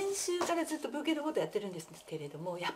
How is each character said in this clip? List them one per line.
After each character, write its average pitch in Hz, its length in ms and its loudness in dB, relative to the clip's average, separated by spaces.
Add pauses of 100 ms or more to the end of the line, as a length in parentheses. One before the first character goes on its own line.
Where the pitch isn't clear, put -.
(140)
週 349 240 2
か 349 160 4
ら 339 100 4
ず 311 120 -2
っ - 20 -2
と - 100 -4
ブ 254 100 -2
ー 294 60 -2
ケ 320 100 4
の 294 100 0
こ 311 80 2
と 208 80 4
や 156 60 4
っ - 20 -2
て 208 100 0
る 202 80 -2
ん 190 60 -4
で 175 80 -6
す - 80 -10 (180)
け 160 100 -6
れ 147 120 -4
ど 151 100 -10
も、 175 200 -4
や 175 120 -2
っ - 60 -4